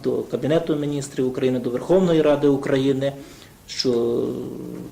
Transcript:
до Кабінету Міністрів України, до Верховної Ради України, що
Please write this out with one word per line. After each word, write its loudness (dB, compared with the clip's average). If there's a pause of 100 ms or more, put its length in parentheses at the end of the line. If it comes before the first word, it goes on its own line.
до 0
Кабінету 0
Міністрів -2
України, 0
до -4
Верховної 4
Ради 4
України, 2 (540)
що 0 (680)